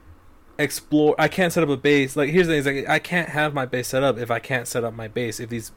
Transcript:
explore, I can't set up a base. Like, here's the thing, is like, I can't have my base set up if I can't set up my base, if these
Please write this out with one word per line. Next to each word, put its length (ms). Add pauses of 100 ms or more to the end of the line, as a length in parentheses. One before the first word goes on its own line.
(580)
explore, 600
I 100
can't 240
set 120
up 60
a 60
base. 380
Like, 160
here's 160
the 160
thing, 140
is 80
like, 40
I 100
can't 320
have 240
my 120
base 220
set 140
up 160
if 120
I 80
can't 300
set 160
up 100
my 140
base, 320
if 80
these 280